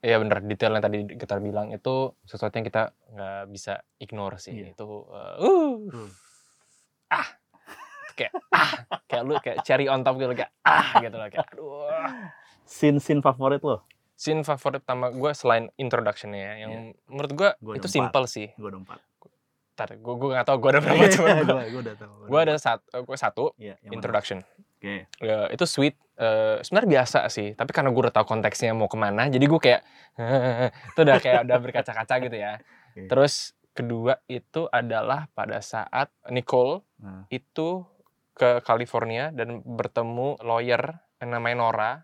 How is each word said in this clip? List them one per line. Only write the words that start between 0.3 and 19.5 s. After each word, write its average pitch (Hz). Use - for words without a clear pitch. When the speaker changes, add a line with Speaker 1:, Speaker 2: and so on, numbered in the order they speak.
Speaker 1:
detail 104
yang 107
tadi 104
Getar 101
bilang 104
itu 131
sesuatu -
yang 117
kita 107
nggak 98
bisa 101
ignore 104
sih. 95
Speaker 2:
Iya. 101
Speaker 1:
Itu, -
eh, -
uh, 311
Speaker 2:
Hmm. 117
Speaker 1:
ah, -
kayak, -
ah, -
kayak 120
lu 135
kayak -
cherry 139
on 135
top 131
gitu, 131
kayak, 123
ah, -
gitu 113
loh, 110
kayak, -
aduh. -
Speaker 2:
Scene-scene 147
favorit 135
lo? 135
Speaker 1:
Scene 156
favorit 139
pertama 127
gue 131
selain 117
introduction-nya 110
ya, 98
yang 110
Speaker 2:
Iya. 113
Speaker 1:
menurut 139
gue 180
Speaker 2:
Gua 107
ada 104
Speaker 1:
itu 151
Speaker 2:
empat. -
Speaker 1:
simple 131
sih. 107
Speaker 2:
Gua 107
ada 95
empat. -